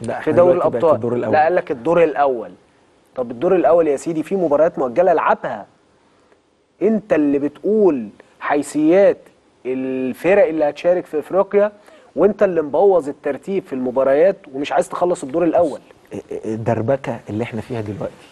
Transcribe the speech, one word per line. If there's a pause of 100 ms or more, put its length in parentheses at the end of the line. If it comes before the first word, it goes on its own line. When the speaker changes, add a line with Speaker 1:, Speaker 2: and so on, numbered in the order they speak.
Speaker 1:
لا،
Speaker 2:
في
Speaker 1:
احنا
Speaker 2:
دوري
Speaker 1:
دلوقتي
بقت
Speaker 2:
الابطال.
Speaker 1:
الدور
الأول.
Speaker 2:
لا،
قال
لك
الدور
الاول. (640)
طب
الدور
الاول
يا
سيدي
فيه
مباريات
مؤجله،
العبها. (1160)
انت
اللي
بتقول (320)
حيثيات (480)
الفرق
اللي
هتشارك
في
افريقيا، (440)
وانت
اللي
مبوظ
الترتيب
في
المباريات (160)
ومش
عايز
تخلص
الدور
الاول. (520)
Speaker 1:
الدربكه (100)
اللي
احنا
فيها
دلوقتي (180)